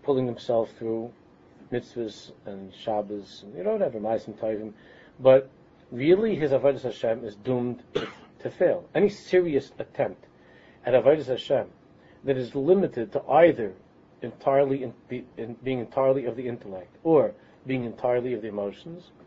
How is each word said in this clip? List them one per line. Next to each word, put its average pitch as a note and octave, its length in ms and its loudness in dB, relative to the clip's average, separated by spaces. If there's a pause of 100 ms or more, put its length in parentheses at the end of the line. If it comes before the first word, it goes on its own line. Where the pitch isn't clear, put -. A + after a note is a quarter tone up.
pulling C3 220 0
himself A#2 520 -2
through A2+ 320 -6 (600)
mitzvahs A#2+ 600 -8 (140)
and G2 280 -14
Shabbos, G#2 680 -6
and, G2+ 120 -18
you F2+ 80 -10
know, G#2 80 -2
whatever, C#3+ 280 -2
Ma'asim A2 340 -4
Tovim. G#2+ 400 -6 (480)
But C3 280 6 (400)
really, F3+ 460 2
his C#3+ 160 0
avodas C3 300 2
Hashem A#2 420 -4
is G#2 120 -10
doomed B2 460 -4 (120)
to, - 140 -4 (340)
to B2+ 100 -6
fail. B2+ 320 0 (100)
Any F#3 140 4
serious F3 720 0
attempt - 460 -6 (600)
at B2 80 0
avodas C3 340 6
Hashem B2 400 -2 (580)
that C3+ 100 0
is B2 200 -6
limited C#3+ 580 0
to C#3+ 160 -2
either C3 440 4 (480)
entirely C3+ 600 0
in, A#2 100 -10 (140)
be, B2 160 -8 (140)
in A#2 260 -10
being B2+ 160 -4
entirely C3+ 460 0
of A2+ 100 -6
the B2 100 -10
intellect G2+ 480 -12 (120)
or C3+ 280 4 (320)
being B2+ 200 -4
entirely B2 480 -2
of G#2+ 80 -6
the A2 80 -8
emotions G#2 640 -10 (160)